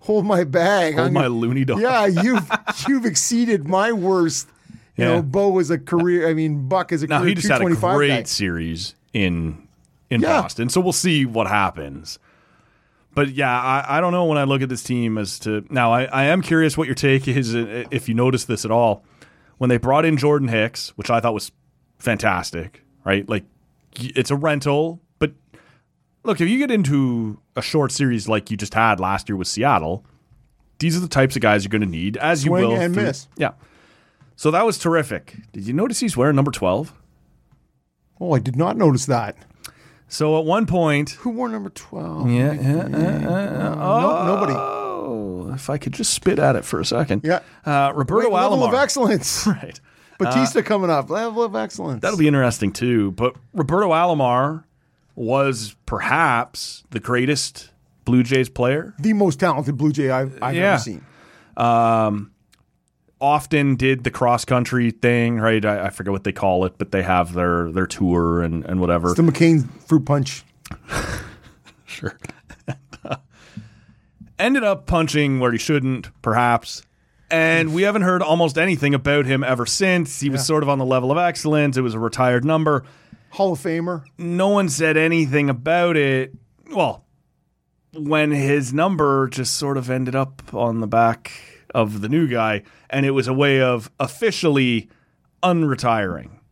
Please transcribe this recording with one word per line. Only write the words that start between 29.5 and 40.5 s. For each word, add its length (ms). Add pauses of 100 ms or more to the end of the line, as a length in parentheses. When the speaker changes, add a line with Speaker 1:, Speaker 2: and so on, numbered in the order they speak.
Speaker 2:
these 160
are 60
the 80
types 280
of 60
guys 220
you're 60
gonna 160
need, 320
as 260
you 60
Speaker 1:
Swing 180
Speaker 2:
will 80
Speaker 1:
and 180
Speaker 2:
through 100
Speaker 1:
miss. 240 (100)
Speaker 2:
Yeah. 140 (840)
So 140
that 160
was 100
terrific. 600 (180)
Did 120
you 60
notice 280
he's 180
wearing 180
number 140
twelve? 420 (1300)
Speaker 1:
Oh, 140
I 60
did 160
not 200
notice 300
that. 300 (720)
Speaker 2:
So 300
at 60
one 220